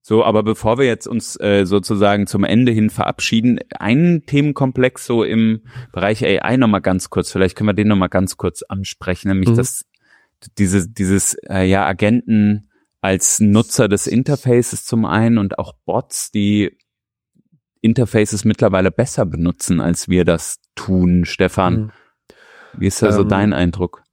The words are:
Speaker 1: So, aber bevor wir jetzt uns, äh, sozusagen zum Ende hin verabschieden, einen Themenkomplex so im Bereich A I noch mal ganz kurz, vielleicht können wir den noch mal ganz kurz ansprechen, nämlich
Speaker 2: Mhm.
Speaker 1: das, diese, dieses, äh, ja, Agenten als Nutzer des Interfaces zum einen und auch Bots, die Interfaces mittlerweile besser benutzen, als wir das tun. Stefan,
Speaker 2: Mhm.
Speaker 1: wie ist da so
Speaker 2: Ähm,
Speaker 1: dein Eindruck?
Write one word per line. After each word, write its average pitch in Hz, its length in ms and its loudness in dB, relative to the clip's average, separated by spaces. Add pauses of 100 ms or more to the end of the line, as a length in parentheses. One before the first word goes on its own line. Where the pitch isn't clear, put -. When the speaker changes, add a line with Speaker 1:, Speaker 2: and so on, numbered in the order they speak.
Speaker 1:
So, 110 220 2
aber 107 180 2
bevor 110 360 -2
wir 135 80 2
jetzt 113 200 -2
uns, - 360 -8
äh, 101 240 2
sozusagen 101 600 0
zum 98 180 0
Ende 120 260 2
hin 107 180 2
verabschieden, - 720 -2 (180)
einen 151 480 0
Themenkomplex 139 800 0
so 117 200 0
im 110 380 0 (280)
Bereich 104 320 -2
A 95 260 0
I 123 60 2
noch 123 140 4
mal 101 100 2
ganz 92 300 -2
kurz, 92 200 -2
vielleicht 92 280 0
können 107 100 0
wir 101 60 2
den 104 160 2
noch 104 80 2
mal 92 100 2
ganz 95 300 -2
kurz - 240 -6
ansprechen, - 680 -8
nämlich 92 220 2
Speaker 2:
Mhm. 113 60 4
Speaker 1:
das, - 280 -2 (760)
diese, 98 320 0
dieses, 98 440 -2 (160)
äh, 95 160 0
ja, 95 200 2
Agenten 104 840 0 (320)
als 95 400 0
Nutzer 107 480 2
des 101 180 0
Interfaces 123 800 0
zum 113 180 -2
einen 110 340 2
und 98 220 -2
auch - 140 -8 (120)
Bots, - 460 -6
die 104 460 0 (1040)
Interfaces 110 640 0
mittlerweile 95 460 2
besser 120 340 -2
benutzen, 82 560 -2
als - 260 -4
wir 90 160 2
das 82 380 -2 (140)
tun. 90 500 2
Stefan, 92 500 0
Speaker 2:
Mhm. 107 160 -6 (840)
Speaker 1:
wie 95 100 -2
ist - 140 -2
da 107 100 4
so 101 120 2
Speaker 2:
Ähm, 107 40 0
Speaker 1:
dein 101 240 2
Eindruck? 87 600 -4